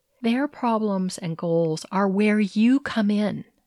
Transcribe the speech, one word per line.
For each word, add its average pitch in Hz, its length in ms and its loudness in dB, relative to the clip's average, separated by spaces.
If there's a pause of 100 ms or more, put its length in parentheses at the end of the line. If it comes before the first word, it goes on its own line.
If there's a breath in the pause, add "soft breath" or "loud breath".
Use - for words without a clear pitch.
(200)
Their 247 260 0
problems 214 720 -2
and 165 180 -6
goals 165 540 0
are 196 180 2
where 208 320 2
you 226 400 2
come 208 300 -2
in. 208 340 -2 (220)